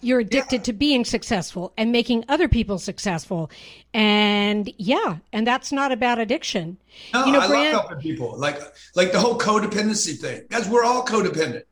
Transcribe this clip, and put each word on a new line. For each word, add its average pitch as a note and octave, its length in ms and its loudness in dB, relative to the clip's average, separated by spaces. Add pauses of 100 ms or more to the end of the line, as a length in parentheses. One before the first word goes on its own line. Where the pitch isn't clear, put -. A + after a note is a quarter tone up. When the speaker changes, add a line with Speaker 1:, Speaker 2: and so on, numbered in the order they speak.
Speaker 1:
You're B3 180 2
addicted B3+ 380 0
Speaker 2:
Yeah. - 60 -6
Speaker 1:
to B3 100 -4
being B3+ 320 2
successful F#3 720 -4
and A3+ 160 0
making A#3 340 0
other D#4 220 2
people G3+ 280 0
successful. E3+ 720 -6 (440)
And G#3 840 2
yeah, G#3+ 420 0 (120)
and A3 160 0
that's B3+ 240 -2
not C#4 220 0
a - 20 0
bad A#3+ 240 0
addiction. G3+ 560 -4 (380)
Speaker 2:
No, B3+ 120 2
Speaker 1:
You C4+ 60 4
know, C#4+ 80 6
Speaker 2:
I - 80 4
Speaker 1:
Grant C#4+ 260 2
Speaker 2:
love - 140 0
helping C#3+ 140 -12
people. B2+ 360 -6
Like, D3 220 -4 (360)
like F3+ 180 4
the - 80 4
whole A#3 180 2
codependency G#3 800 0
thing. C3 320 -8
That's, G#3+ 180 -2
we're A#3 160 4
all B3 220 2
codependent. D#3 680 -2